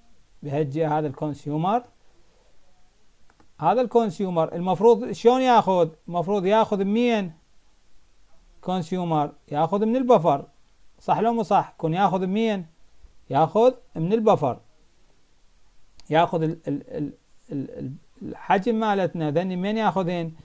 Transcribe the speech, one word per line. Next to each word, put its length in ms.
بهالجهة 560
هذا 80
الكونسيومر، 760
هذا 220
الكونسيومر 720
المفروض 560
شلون 300
ياخذ؟ 480
المفروض 380
ياخذ 380
منين؟ 500
consumer 720
ياخذ 340
من 100
البفر، 520
صح 200
لو 140
مو 100
صح؟ 340
كون 160
ياخذ 320
منين؟ 400
ياخذ 440
من 180
البفر، 460
ياخذ 340
ال-، 240
ال-، 300
ال-، 160
ال-، 180
ال-، 140
الحجم 540
مالتنا 560
ذني 240
من 220
ياخذهن؟ 540